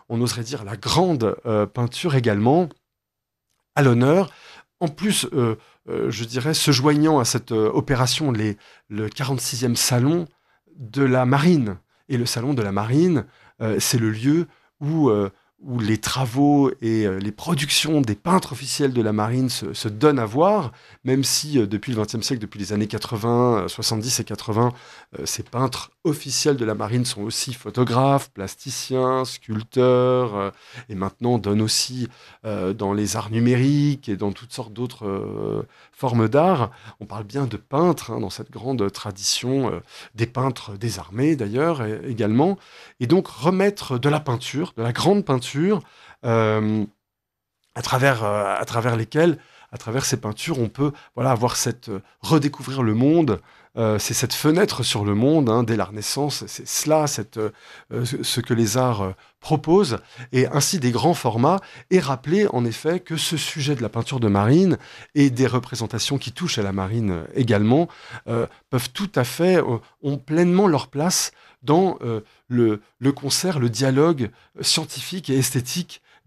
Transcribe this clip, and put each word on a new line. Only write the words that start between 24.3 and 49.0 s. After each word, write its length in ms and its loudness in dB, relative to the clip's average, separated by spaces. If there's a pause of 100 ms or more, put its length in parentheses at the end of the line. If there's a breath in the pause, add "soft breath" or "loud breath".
euh, 80 -10
ces 180 -8
peintres 480 -6 (120)
officiels 540 -2
de 80 -2
la 100 -2
marine 280 -2
sont 200 -6
aussi 280 -6
photographes, 800 0
plasticiens, 960 -4
sculpteurs, 1080 2
euh, 160 -2 (360 loud breath)
et 60 -12
maintenant 460 0
donnent 240 2
aussi, 460 -2 (360 loud breath)
euh, 280 -4
dans 200 -2
les 220 -2
arts 160 -6
numériques 760 2
et 100 -4
dans 140 -4
toutes 220 -14
sortes 200 -12
d'autres, 340 -8
euh, 580 -6 (260 soft breath)
formes 360 0
d'art. 420 2 (300 loud breath)
On 60 -14
parle 180 -12
bien 220 -4
de 120 -6
peintres, 540 -2
hein, 80 -6
dans 100 -6
cette 220 -14
grande 400 -4
tradition, 800 -2
euh, 80 -6 (340 loud breath)
des 140 -2
peintres 500 -4
des 220 -6
armées 360 0
d'ailleurs, 460 -2
et, 260 -6
également. 520 2 (400 loud breath)
Et 80 -2
donc 200 4
remettre 720 0
de 120 2
la 100 2
peinture, 580 -4
de 60 -4
la 80 -2
grande 340 2
peinture, 540 0 (440 loud breath)
euh, 600 2 (920)
à 80 -10
travers, 420 2
euh, 360 0
à 60 -4
travers 300 -2
lesquelles, 440 0 (320 soft breath)